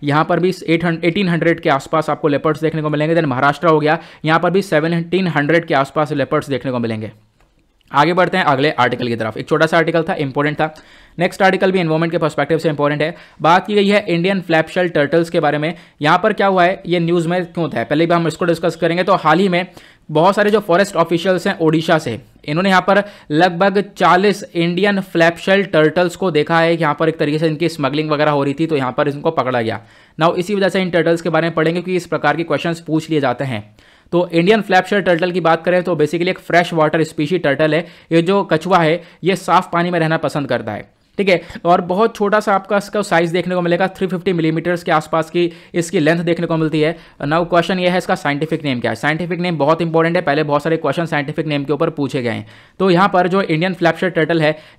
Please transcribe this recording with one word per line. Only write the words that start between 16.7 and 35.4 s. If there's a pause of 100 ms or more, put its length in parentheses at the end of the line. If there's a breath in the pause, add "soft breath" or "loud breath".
ये
न्यूज़
में
क्यों
था,
पहले
भी
हम
इसको
डिस्कस
करेंगे।
तो
हाल
ही
में (440 loud breath)
बहुत
सारे
जो
फॉरेस्ट
ऑफिशियल्स
हैं
ओडिशा
से, (240)
इन्होंने
यहाँ
पर (280 loud breath)
लगभग (140)
चालीस (120)
इंडियन
फ्लैपशेल
टर्टल्स
को
देखा
है।
यहाँ
पर
एक
तरीके
से
इनकी
स्मगलिंग
वगैरह
हो
रही
थी,
तो
यहाँ
पर
इनको
पकड़ा
गया। (400 soft breath)
Now
इसी
वजह
से
इन
टर्टल्स
के
बारे
में
पढ़ेंगे
कि
इस
प्रकार
के
क्वेश्चंस
पूछ
लिए
जाते
हैं। (360 soft breath)
तो
इंडियन
फ्लैपशेल
टर्टल
की
बात